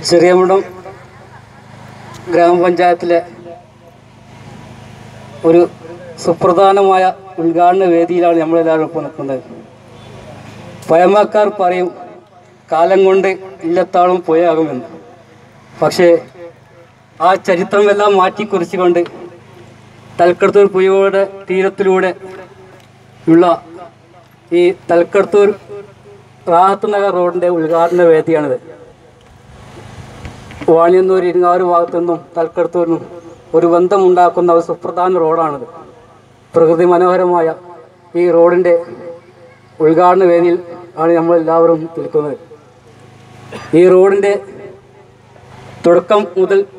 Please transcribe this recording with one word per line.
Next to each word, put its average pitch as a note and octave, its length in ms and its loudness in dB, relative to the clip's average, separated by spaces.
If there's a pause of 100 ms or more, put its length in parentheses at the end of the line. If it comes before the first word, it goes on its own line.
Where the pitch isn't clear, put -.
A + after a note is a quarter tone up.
ചെറിയമുണ്ടം F3+ 520 4 (1700)
ഗ്രാമപഞ്ചായത്തിലെ F3 880 2 (2250)
ഒരു E3 140 4 (640)
സുപ്രധാനമായ F#3+ 800 2 (380)
ഉദ്ഘാടന F3 420 2 (100)
വേദിയിലാണ് E3+ 480 0
നമ്മളെല്ലാവരും D#3+ 460 0
ഇപ്പോൾ D3 180 -8
നിൽക്കുന്നത്. C#3 380 -10 (1500)
പഴമക്കാർ G3 580 2 (120)
പറയും, F3+ 300 -2 (840)
"കാലം F3 360 2
കൊണ്ട് F#3+ 220 2 (380)
ഇല്ലത്താളും F3+ 600 0
പുഴയാകുമെന്ന്." D#3+ 600 -2 (960)
പക്ഷേ E3 280 2 (1160)
ആ - 20 4 (180)
ചരിത്രമെല്ലാം G3+ 720 0
മാറ്റിക്കുറിച്ചുകൊണ്ട് F#3 800 -2 (1200)
തലക്കടത്തൂർ F#3+ 560 2
പുഴയുടെ F#3+ 480 0 (260)
തീരത്തിലൂടെ F#3+ 640 -2 (1200)
ഉള്ള E3+ 140 4 (1120)
ഈ F3 40 2 (260)
തലക്കടത്തൂർ F#3+ 600 0 (1040)
റാഹത്ത് G3 400 2
നഗർ G3+ 260 0
റോഡിൻ്റെ F3 380 -2
ഉദ്ഘാടന E3 440 0 (120)
വേദിയാണിത്. D#3 440 -2 (2250)
വാണിയന്നൂർ, F#3 560 2
ഇരിങ്ങാലൂർ F3+ 420 0
ഭാഗത്തു E3+ 280 0
നിന്നും E3+ 200 -4 (160)
തലക്കടത്തൂരിനും E3 640 -2 (560)
ഒരു E3+ 160 2
ബന്ധമുണ്ടാക്കുന്ന F3+ 840 2
ഒരു E3+ 100 0
സുപ്രധാന F3 440 -4 (120)
റോഡാണിത്. D#3 420 -2 (880)
പ്രകൃതി E3 380 4
മനോഹരമായ F3+ 560 2 (760)
ഈ - 20 2 (120)
റോഡിൻ്റെ F3 380 4 (1120)
ഉദ്ഘാടന F3+ 480 4
വേദിയിൽ E3+ 260 2 (440)
ആണ് E3 180 0
നമ്മളെല്ലാവരും E3 600 2 (180)
നിൽക്കുന്നത്. D3 400 -4 (1400)
ഈ F3 40 6 (120)
റോഡിൻ്റെ G3 380 2 (1500)
തുടക്കം F3 360 2 (180)
മുതൽ F#3+ 200 2 (200)